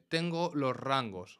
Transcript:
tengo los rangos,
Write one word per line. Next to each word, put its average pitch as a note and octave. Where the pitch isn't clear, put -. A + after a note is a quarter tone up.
tengo E3+
los C3
rangos, A#2